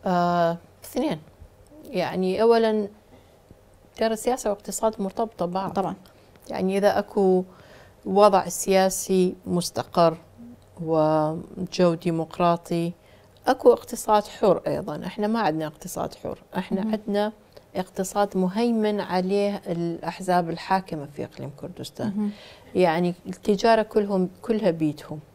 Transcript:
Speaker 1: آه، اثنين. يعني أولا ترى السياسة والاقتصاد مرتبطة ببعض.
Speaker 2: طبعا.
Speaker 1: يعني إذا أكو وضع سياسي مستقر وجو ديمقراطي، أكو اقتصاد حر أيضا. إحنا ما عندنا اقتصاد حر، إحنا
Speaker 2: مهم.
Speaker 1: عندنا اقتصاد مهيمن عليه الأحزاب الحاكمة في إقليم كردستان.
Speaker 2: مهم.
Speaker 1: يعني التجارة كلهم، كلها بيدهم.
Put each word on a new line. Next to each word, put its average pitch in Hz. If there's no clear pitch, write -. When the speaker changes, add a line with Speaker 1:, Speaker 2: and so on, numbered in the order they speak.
Speaker 1:
آه، 175
اثنين. 247
يعني 185
أولا 220
ترى 220
السياسة 240
والاقتصاد 220
مرتبطة 196
ببعض. 180
Speaker 2:
طبعا. 180
Speaker 1:
يعني 190
إذا 196
أكو 185
وضع 196
سياسي 190
مستقر 175
وجو 160
ديمقراطي، 170
أكو 262
اقتصاد 214
حر -
أيضا. 151
إحنا 208
ما 226
عندنا 156
اقتصاد -
حر، -
إحنا 185
Speaker 2:
مهم. 214
Speaker 1:
عندنا 208
اقتصاد 190
مهيمن 214
عليه 196
الأحزاب 170
الحاكمة 165
في -
إقليم 131
كردستان. 180
Speaker 2:
مهم. 208
Speaker 1:
يعني 175
التجارة 214
كلهم، 202
كلها 214
بيدهم. 156